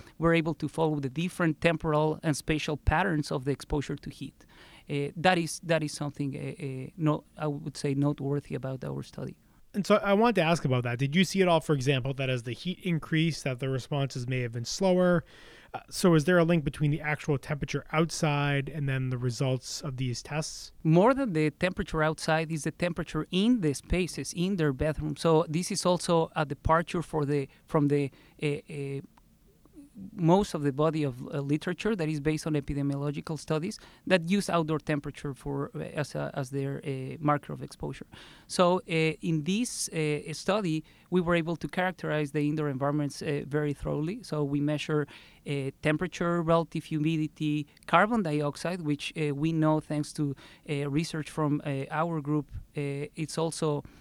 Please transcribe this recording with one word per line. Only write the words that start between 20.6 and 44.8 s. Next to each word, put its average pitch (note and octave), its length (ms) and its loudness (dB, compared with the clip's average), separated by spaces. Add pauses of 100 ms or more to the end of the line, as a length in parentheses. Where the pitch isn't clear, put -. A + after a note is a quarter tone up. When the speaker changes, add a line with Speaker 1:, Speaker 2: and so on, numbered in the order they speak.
Speaker 1:
More F3+ 300 8
than B3+ 200 -2
the D#3 180 2
temperature F3 500 -2
outside D#3+ 500 0
is D#3 120 -4
the D#3+ 80 -2
temperature E3+ 580 -4
in G#3+ 320 4
the D3+ 140 2
spaces, - 600 -2
in F#3 200 0
their D#3 180 4
bedroom. D3+ 440 -2
So D#3+ 300 4
this E3 220 -2
is - 160 -2
also F3 500 2
a D#3 100 0
departure D#3+ 580 0
for D3+ 220 -2
the, C#3 220 0 (200)
from D3 220 4
the, C#3+ 200 2 (320)
uh, D3+ 60 0
uh, C#3 540 -6 (1120)
most F#3 380 4
of D3+ 100 -4
the C#3+ 80 2
body D3+ 320 0
of, C3 240 -4
uh, D3 140 -6
literature E3 520 -2
that E3+ 140 -2
is D#3 140 -2
based D#3 260 -2
on D#3+ 60 0
epidemiological C#3+ 840 -4
studies D#3 400 -4 (300)
that E3+ 220 2
use G3 200 2
outdoor D#3+ 300 0
temperature C#3+ 540 -4
for, C#3 420 -6
uh, D3+ 40 -8
as D3+ 360 -6
a, C#3+ 200 -6
as C3+ 160 -6
their, C#3 360 -4
uh, C3 320 -8
marker D3 320 0
of C3+ 100 -10
exposure. C#3+ 440 -12 (420)
So, F3+ 300 4 (120)
uh, F3 40 -4
in D#3+ 500 0
this, G3+ 460 -2
uh, D3+ 420 -2
study, F3 540 -2 (240)
we F3+ 100 2
were F3 160 2
able E3 220 0
to - 100 -6
characterize D#3 640 -2
the D3 160 2
indoor D3+ 220 0
environments, C#3 520 -2
uh, D3 240 -2
very D3 280 -2
thoroughly. D3+ 500 -4
So D3+ 220 -4
we C#3+ 160 0
measure, D3+ 440 0 (400)